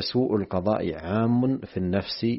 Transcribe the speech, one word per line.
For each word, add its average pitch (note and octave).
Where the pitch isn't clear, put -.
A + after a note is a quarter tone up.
سوء A#2+
القضاء F#2
عام A#2
في -
النفس F#2